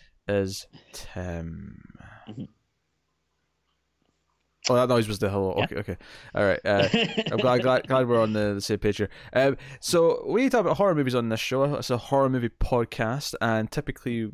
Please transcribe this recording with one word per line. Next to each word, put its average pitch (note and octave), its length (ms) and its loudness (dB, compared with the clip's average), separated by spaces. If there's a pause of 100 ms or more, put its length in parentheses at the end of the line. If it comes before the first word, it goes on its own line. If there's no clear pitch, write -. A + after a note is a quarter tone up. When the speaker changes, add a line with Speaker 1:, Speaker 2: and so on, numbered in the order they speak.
(280)
Speaker 1:
is G2 380 -2 (260)
Tim. E2+ 880 -12 (460)
Speaker 2:
Mm-hmm. G#3+ 160 -12 (2250)
Speaker 1:
Oh, B2 60 4
that B2 160 4
noise A#2 180 4
was G#2 120 -4
the G2+ 100 0
hello. G2 260 0
Speaker 2:
Yeah. - 80 2
Speaker 1:
Okay, - 120 -6
okay. - 200 -6 (380)
All G#2 100 2
right. F#2+ 220 2
Uh, G2+ 260 4
Speaker 2:
<laughs> A3+ 400 -2
Speaker 1:
I'm - 60 0
glad, B2 240 2
glad, B2+ 260 2
glad C3 180 2
we're A#2 140 2
on A2 140 2
the, G#2 180 0
the G2+ 80 -4
same G#2 180 -2
page G#2 200 -2
here. G2+ 100 0 (240)
Um, C3+ 240 2 (240)
so E3+ 480 2
we A#3+ 220 2
talk A#3+ 100 4
about D#3 160 2
horror F#3+ 180 4
movies C3 200 0
on A#2 160 0
this A2 100 -2
show. C3 240 0 (120)
It's - 120 -6
a B2 80 0
horror C3+ 320 0
movie B2 220 0
podcast, A#2+ 880 -2
and A2 300 0
typically A#2 640 -6